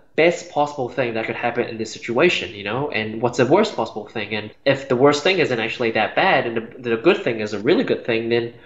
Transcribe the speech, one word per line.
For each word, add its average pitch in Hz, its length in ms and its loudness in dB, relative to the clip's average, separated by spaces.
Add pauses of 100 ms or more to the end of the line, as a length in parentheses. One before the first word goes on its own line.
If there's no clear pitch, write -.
(140)
best 170 360 2
possible 139 400 -2
thing 120 240 -2
that 113 120 -4
could 113 100 -6
happen 120 320 -2
in 113 100 -10
this 110 120 -6
situation, 123 640 0
you 101 100 -12
know? 123 260 -4
And 110 320 -4
what's 123 160 0
the 123 80 4
worst 196 280 2
possible 110 320 -6
thing?" 107 280 -8
And 107 160 -6 (160)
if 135 240 0
the 123 60 4
worst 143 260 6
thing 190 160 2
isn't 120 200 2
actually 113 340 -2
that 110 220 0
bad, 156 320 2
and 113 120 -4
the, 120 320 -6
the 113 80 2
good 180 260 4
thing 113 160 -2
is 107 140 -4
a 98 60 -4
really 180 240 2
good - 200 -2
thing, 113 240 0
then, 117 240 2 (120)